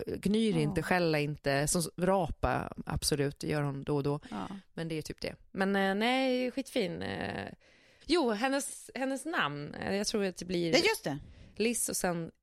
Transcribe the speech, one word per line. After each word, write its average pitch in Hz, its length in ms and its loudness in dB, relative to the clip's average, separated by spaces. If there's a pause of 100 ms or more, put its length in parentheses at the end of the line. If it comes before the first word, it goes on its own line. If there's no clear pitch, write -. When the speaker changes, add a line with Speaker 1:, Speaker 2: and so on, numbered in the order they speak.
Speaker 1:
gnyr 214 480 2
Speaker 2:
Ja. 160 60 4
Speaker 1:
inte, 151 220 0
skäller 170 360 4
inte, 147 480 0
som 180 140 2 (160)
rapa, 170 760 2 (120)
absolut, 143 540 0
det 160 80 -4
gör 151 140 2
hon 139 220 -2
då 147 120 0
och 143 80 2
då. 143 160 0 (120)
Speaker 2:
Ja. 214 160 -6 (260)
Speaker 1:
Men 165 140 -6
det 160 100 -4
är 151 40 -4
typ - 200 -10
det. - 140 -4 (160)
Men, 190 240 2
eh, 196 200 4
nej, 254 560 2
skitfin. 190 500 -2
Eh, 95 480 -6 (560)
jo, 285 260 4
hennes, 262 640 -2
hennes 269 300 -2
namn, 147 480 -2
eh, - 220 -4
jag 208 120 -2
tror 202 180 0
att 180 120 -4
det 175 80 -8
blir 175 260 0
Speaker 2:
Ja, 269 60 4
just 403 260 2
det. 147 160 -4 (360)
Speaker 1:
Liz 226 340 0
och - 80 -2
sen, 170 340 -2 (120)